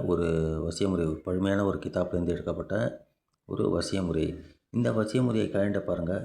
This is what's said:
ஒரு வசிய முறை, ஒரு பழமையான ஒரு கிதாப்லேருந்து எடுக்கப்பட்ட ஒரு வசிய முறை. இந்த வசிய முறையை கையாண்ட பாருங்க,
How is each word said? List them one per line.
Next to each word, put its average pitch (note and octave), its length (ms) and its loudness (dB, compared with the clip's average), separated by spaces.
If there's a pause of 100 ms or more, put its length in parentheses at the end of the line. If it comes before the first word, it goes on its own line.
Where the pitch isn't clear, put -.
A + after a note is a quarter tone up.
ஒரு E2+ 220 2 (400)
வசிய F#2+ 220 0
முறை, E2+ 180 2
ஒரு D#2 220 -2
பழமையான G2 360 2
ஒரு F#2+ 220 0
கிதாப்லேருந்து F2 500 0
எடுக்கப்பட்ட E2+ 380 -4 (760)
ஒரு G2+ 220 0
வசிய F2 320 0
முறை. D#2+ 260 0 (420)
இந்த A#2 220 2
வசிய A2 300 2
முறையை A2 280 2
கையாண்ட G2+ 300 2
பாருங்க, E2+ 320 -2 (120)